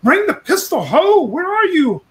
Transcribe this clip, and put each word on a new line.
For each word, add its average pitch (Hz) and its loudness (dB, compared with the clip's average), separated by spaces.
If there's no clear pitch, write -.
Bring 359 2
the 339 -2
pistol, 339 -4
ho! 349 2
Where 285 -4
are 415 0
you? 285 0